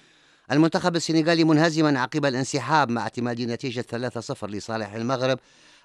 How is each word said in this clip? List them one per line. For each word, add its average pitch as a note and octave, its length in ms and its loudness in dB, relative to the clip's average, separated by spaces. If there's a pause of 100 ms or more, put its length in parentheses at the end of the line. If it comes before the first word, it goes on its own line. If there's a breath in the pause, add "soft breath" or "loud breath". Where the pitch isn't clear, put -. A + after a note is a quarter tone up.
(520 soft breath)
المنتخب E3 440 2
السنغالي D#3+ 480 2
منهزما D#3 560 4
عقب C#3+ 260 -2
الانسحاب C3+ 640 0
مع A#2 120 -2
اعتماد A#2 400 -4
نتيجة A#2 400 -6
ثلاثة A#2+ 380 -6
صفر G#2+ 300 -8
لصالح G#2 440 -6
المغرب، B2+ 460 -2 (460 soft breath)